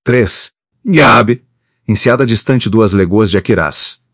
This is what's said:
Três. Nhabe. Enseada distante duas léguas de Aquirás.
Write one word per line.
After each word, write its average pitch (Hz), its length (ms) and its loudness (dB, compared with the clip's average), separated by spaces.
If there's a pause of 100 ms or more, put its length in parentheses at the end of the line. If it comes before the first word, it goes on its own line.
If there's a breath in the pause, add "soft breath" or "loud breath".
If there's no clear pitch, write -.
Três. 120 480 -2 (320)
Nhabe. 127 600 0 (440)
Enseada 120 380 0
distante 117 420 0
duas 104 240 2
léguas 98 380 0
de 95 80 0
Aquirás. 85 640 -2 (140)